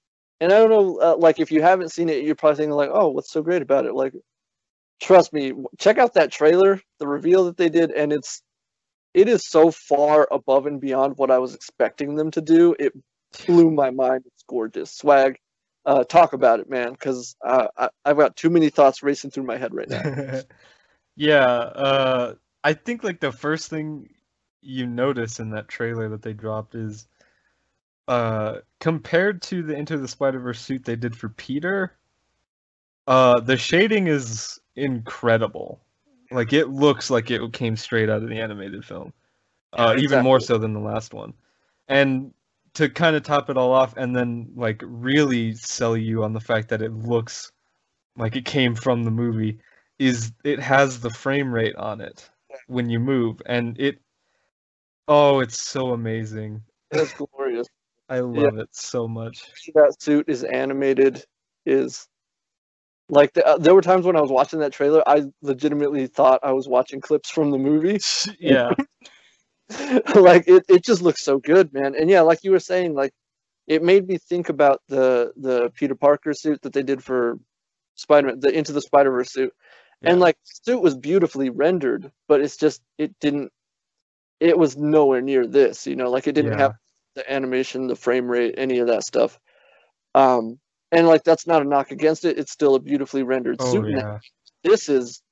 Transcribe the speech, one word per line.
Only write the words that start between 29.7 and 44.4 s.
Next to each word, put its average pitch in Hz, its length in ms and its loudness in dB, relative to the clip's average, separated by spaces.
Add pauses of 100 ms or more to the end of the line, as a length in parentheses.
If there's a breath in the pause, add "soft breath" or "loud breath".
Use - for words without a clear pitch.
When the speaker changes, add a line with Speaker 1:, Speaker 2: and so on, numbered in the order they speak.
Speaker 2:
Into 147 240 -8
the 127 100 -8
Spider-Verse 127 520 -6
suit 131 240 -10
they 117 120 -6
did 117 200 -8
for 110 140 -12
Peter, 180 640 -8 (1120)
uh, 127 340 4
the 127 160 0
shading 190 520 0
is 117 520 -6 (160)
incredible. 117 1040 -4 (500)
Like, 123 220 -4
it 143 160 2
looks 139 420 0
like 117 200 -2
it 117 240 -6
came 113 220 -4
straight 110 340 -4
out 107 120 -4
of 117 60 -10
the 110 120 -10
animated 104 440 -12
film, - 280 -18 (600)
uh, 117 240 2
Speaker 1:
Yeah, 135 80 0
Speaker 2:
even 135 180 2
more 131 140 4
Speaker 1:
exactly. 123 180 0
Speaker 2:
so 110 40 0
than 107 160 -6
the 107 60 -8
last 110 340 -8
one. 107 180 -16 (560)
And 135 460 0 (400)
to 147 160 0
kinda 160 300 0
top 143 280 -4
it 135 80 -4
all 127 160 2
off 131 240 2
and 123 180 -6
then, 120 400 -6